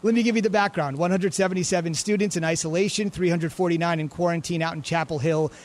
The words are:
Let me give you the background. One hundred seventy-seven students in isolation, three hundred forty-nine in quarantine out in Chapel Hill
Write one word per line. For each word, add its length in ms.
Let 100
me 80
give 140
you 80
the 80
background. 480
One 100
hundred 240
seventy-seven 640
students 420
in 60
isolation, 680
three 180
hundred 240
forty-nine 480
in 80
quarantine 540
out 140
in 80
Chapel 340
Hill 340